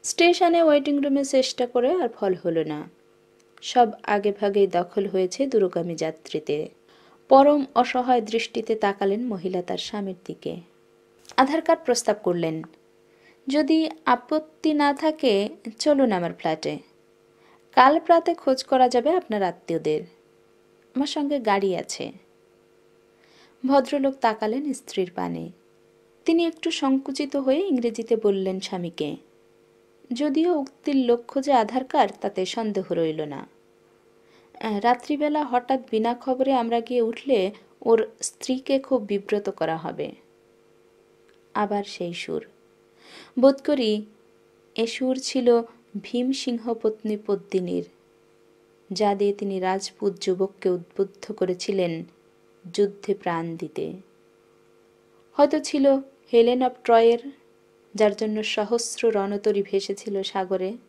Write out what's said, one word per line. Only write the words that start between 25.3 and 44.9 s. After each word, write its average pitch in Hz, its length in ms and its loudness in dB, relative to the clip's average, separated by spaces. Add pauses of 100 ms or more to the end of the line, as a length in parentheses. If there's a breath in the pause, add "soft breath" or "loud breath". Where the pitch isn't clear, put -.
তিনি 330 200 4
একটু 330 260 -4
সংকুচিত 269 640 -2
হয়ে 277 320 0
ইংরেজিতে 233 480 -2
বললেন 190 440 0
স্বামীকে, 175 560 -6 (1000)
যদিও 302 460 0
উক্তির 277 360 -4
লক্ষ্য 240 460 2
যে 277 120 2
আধার 233 300 2
কার্ড, 254 280 2 (100)
তাতে 196 240 -4
সন্দেহ 202 480 -4
রইল 160 280 -2
না। 147 260 -10 (1120 soft breath)
"আহ, 214 240 -4
রাত্রিবেলা 294 600 0
হঠাৎ 254 380 0 (100)
বিনা 226 240 0
খবরে 262 380 0
আমরা 233 260 0
গিয়ে 240 220 -2
উঠলে 226 500 0 (300 loud breath)
ওর 220 280 4 (120)
স্ত্রীকে 262 580 -2
খুব 262 220 0
বিব্রত 202 480 -4
করা 160 280 -4
হবে।" 156 340 -8 (1400)
আবার 202 300 -2
সেই 175 300 -8
সুর। 165 340 -8 (920 loud breath)
বোধ 269 260 6
করি 220 400 0 (680)
এ 226 120 0
সুর 262 300 -2